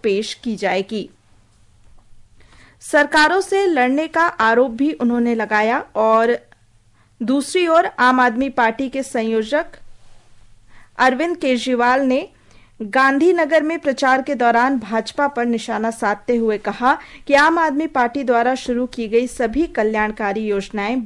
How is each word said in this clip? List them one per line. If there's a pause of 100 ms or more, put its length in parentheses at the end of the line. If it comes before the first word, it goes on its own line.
पेश
की
जाएगी। (1700)
सरकारों
से
लड़ने
का
आरोप
भी
उन्होंने
लगाया (120)
और (840)
दूसरी
ओर (120)
आम
आदमी
पार्टी
के
संयोजक (1300)
अरविंद
केजरीवाल
ने (540)
गांधीनगर
में
प्रचार
के
दौरान
भाजपा
पर
निशाना
साधते
हुए
कहा (280)
कि
आम
आदमी
पार्टी
द्वारा
शुरू
की
गई
सभी
कल्याणकारी
योजनाएं